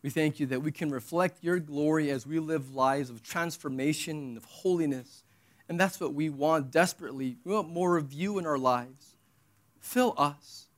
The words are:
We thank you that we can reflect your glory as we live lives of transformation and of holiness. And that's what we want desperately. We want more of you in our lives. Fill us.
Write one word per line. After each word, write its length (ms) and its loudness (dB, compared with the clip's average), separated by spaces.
We 60 -4
thank 320 0
you 60 0
that 160 -2
we 100 -2
can 180 -4
reflect 540 -2
your 140 2
glory 520 2
as 160 -4
we 120 -2
live 360 -4
lives 360 2
of 120 -16
transformation 960 -4
and 220 -10
of 80 -18
holiness. 800 -2
And 100 -4
that's 220 2
what 140 -2
we 160 0
want 400 2
desperately. 720 0
We 100 -2
want 140 0
more 300 2
of 140 -4
you 260 -2
in 80 -4
our 100 0
lives. 600 0
Fill 380 2
us. 600 -4